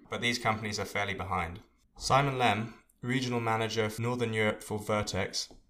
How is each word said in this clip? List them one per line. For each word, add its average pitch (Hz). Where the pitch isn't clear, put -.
But 110
these 120
companies 104
are 95
fairly 98
behind. 90
Simon 131
Lem, 117
regional 123
manager 113
for 117
Northern 120
Europe 107
for 107
Vertex, 104